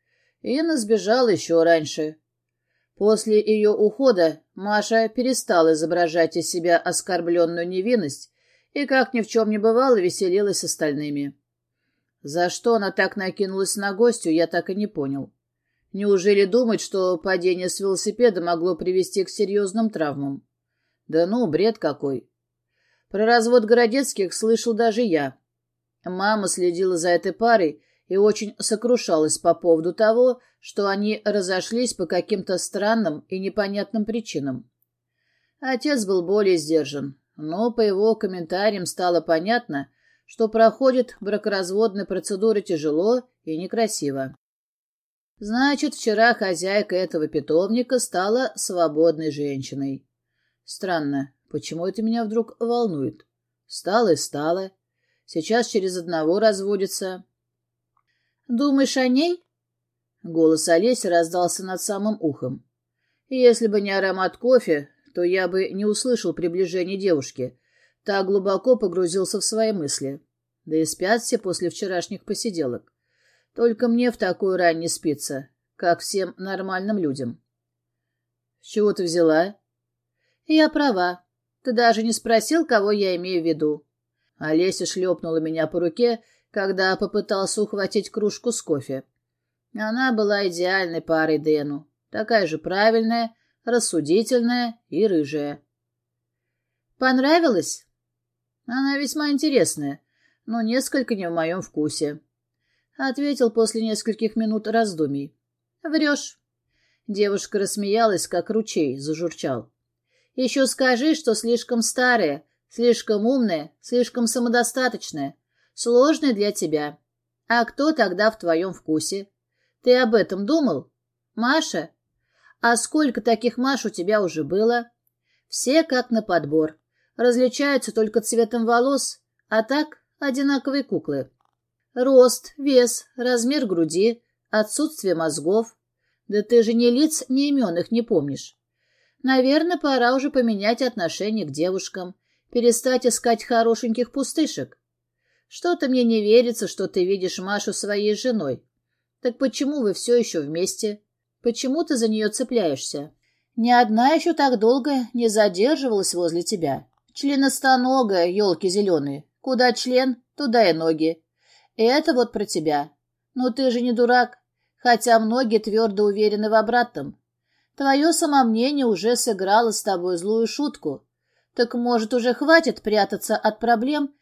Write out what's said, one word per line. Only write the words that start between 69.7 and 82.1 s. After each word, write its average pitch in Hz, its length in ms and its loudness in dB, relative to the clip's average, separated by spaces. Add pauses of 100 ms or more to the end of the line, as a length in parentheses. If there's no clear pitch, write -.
мысли. 143 480 -6 (460)
Да 156 100 -2
и 160 80 2
спят 208 380 -2
все - 160 -2
после 175 320 -4
вчерашних 185 540 -8
посиделок. 165 680 -6 (600)
Только 233 340 0
мне 240 220 2
в 233 80 -8
такую 185 400 -2
рань 165 220 2
не 165 80 -4
спится, 143 600 -6 (280)
как 170 240 0
всем 185 360 -6
нормальным 190 640 -4
людям. 135 420 -4 (1200)
«С - 60 -20
чего 208 260 0
ты 185 120 -4
взяла?» 165 520 2 (880)
«Я 311 220 4
права. 202 560 0 (380)
Ты 254 100 -4
даже 226 300 4
не 226 100 -2